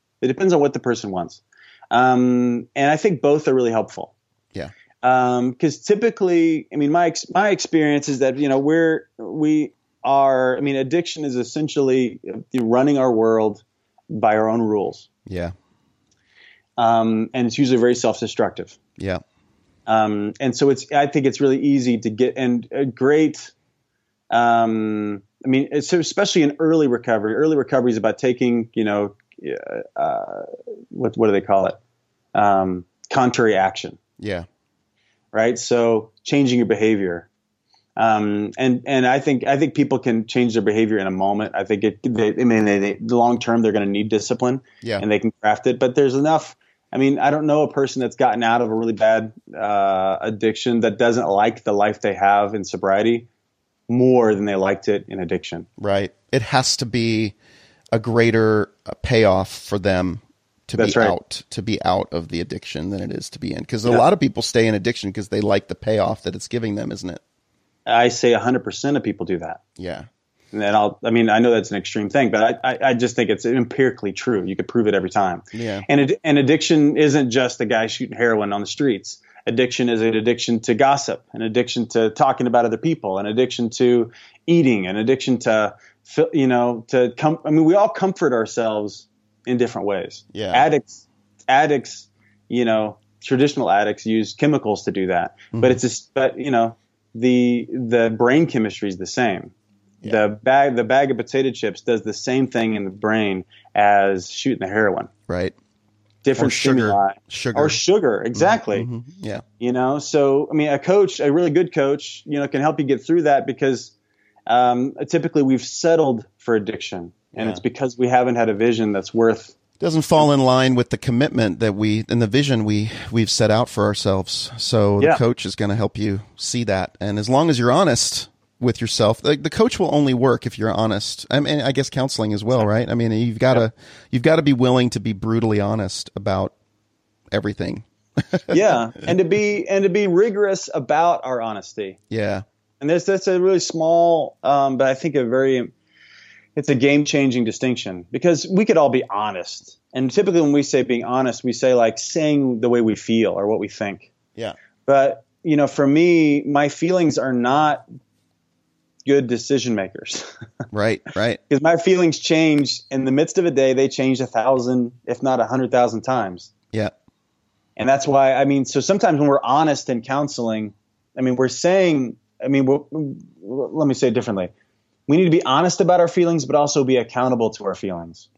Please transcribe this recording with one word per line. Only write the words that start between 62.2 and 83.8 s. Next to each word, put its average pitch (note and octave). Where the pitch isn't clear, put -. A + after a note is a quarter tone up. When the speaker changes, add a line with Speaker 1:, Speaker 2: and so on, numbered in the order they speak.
Speaker 2:
the E2+
addiction -
than G2
it -
is -
to -
be -
in. -
'Cause A2
a B2
Speaker 1:
Yeah. A#2+
Speaker 2:
lot C#3
of E3+
people B2
stay A2+
in G#2+
addiction G2+
'cause G2+
they G2+
like G2+
the -
payoff G#2+
that F#2
it's G2+
giving A2+
them, G#2+
isn't F#2
it? -
Speaker 1:
I A#2
say A#2+
a A2
hundred B2
percent C#3
of B2+
people F#2+
do F2+
that. E2
Speaker 2:
Yeah. F2+
Speaker 1:
And G#2+
then G#2
I'll, G#2
I A#2
mean, A2+
I G#2+
know A#2+
that's A2
an G#2
extreme G2+
thing, C3
but A#2
I, B2+
I, B2
I B2+
just A#2+
think A2
it's G#2
empirically A#2+
true. G2+
You F#2
could -
prove A2+
it G#2
every F#2
time. F2+
Speaker 2:
Yeah. G#2+
Speaker 1:
And C#3+
ad-, C#3
and D3
addiction D3+
isn't C#3+
just B2
the A#2+
guy A2+
shooting G#2+
heroin G#2+
on G2+
the G2+
streets. A#2
Addiction B2
is A2+
an A2+
addiction A#2
to A#2+
gossip, C3+
an A2+
addiction A2+
to A2+
talking C3+
about A#2+
other A2
people, G2
an G2+
addiction A#2+
to A#2+